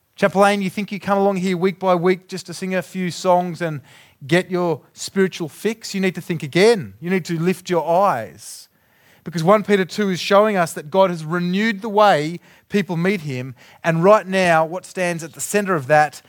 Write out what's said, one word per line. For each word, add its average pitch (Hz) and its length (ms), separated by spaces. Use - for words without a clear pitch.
Chapel 196 260
Lane, 202 200
you 190 80
think 208 220
you 196 80
come 196 180
along 196 200
here 180 200
week 185 220
by 185 160
week 185 320
just 185 180
to 175 80
sing 185 220
a 175 80
few 185 260
songs 180 540
and 156 180
get 180 240
your 175 300
spiritual 185 560
fix? - 460
You 190 60
need 190 120
to 175 80
think 165 220
again. 170 560
You 165 100
need 190 160
to 170 140
lift 180 280
your 165 220
eyes. 139 800
Because 165 200
one 202 200
Peter 196 220
two 202 260
is 170 80
showing 202 360
us 175 180
that 156 180
God 190 180
has 160 160
renewed 185 560
the 233 80
way 175 500
people 185 260
meet 180 260
him. 131 340
And 165 200
right 196 240
now, 180 360
what 175 220
stands 175 380
at 147 100
the 143 80
centre 202 320
of 135 140
that 151 420